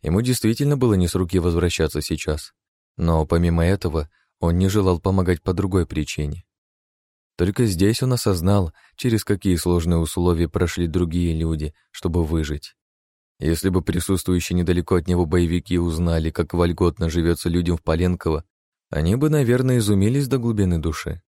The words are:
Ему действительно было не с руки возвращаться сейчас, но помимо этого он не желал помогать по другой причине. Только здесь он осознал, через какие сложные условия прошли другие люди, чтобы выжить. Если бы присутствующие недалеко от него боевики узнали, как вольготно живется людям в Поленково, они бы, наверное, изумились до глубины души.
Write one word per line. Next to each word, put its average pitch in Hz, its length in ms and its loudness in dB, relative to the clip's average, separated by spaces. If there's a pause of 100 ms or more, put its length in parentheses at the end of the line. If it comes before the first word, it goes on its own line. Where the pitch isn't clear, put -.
Ему 87 180 0
действительно 123 560 0
было 123 180 2
не 90 140 2
с - 60 -6
руки 92 240 0
возвращаться 85 640 0
сейчас, - 500 -6 (460)
но 80 260 2
помимо 85 400 2
этого 82 460 -2 (280)
он 85 200 0
не 95 100 4
желал 95 320 2
помогать 92 420 0
по 92 120 -2
другой 92 320 0
причине. 76 580 -6 (920)
Только 98 280 0
здесь 98 380 2
он 127 100 0
осознал, 95 600 2 (240)
через 113 280 0
какие 92 320 0
сложные 87 420 2
условия 85 500 0
прошли 85 380 -2
другие 85 480 0
люди, 80 400 -4 (160)
чтобы 85 320 -2
выжить. 76 540 -4 (640)
Если 82 280 0
бы 90 140 0
присутствующие 90 760 -2
недалеко 87 380 0
от 87 140 0
него 87 180 2
боевики 87 520 0
узнали, 82 520 0
как - 240 -4
вольготно 85 560 0
живется 85 380 0
людям 85 280 0
в - 60 -8
Поленково, 82 640 -2 (460)
они 85 260 0
бы, 147 120 0
наверное, 127 500 2
изумились 107 500 2
до 131 100 0
глубины 101 400 0
души. 76 500 -6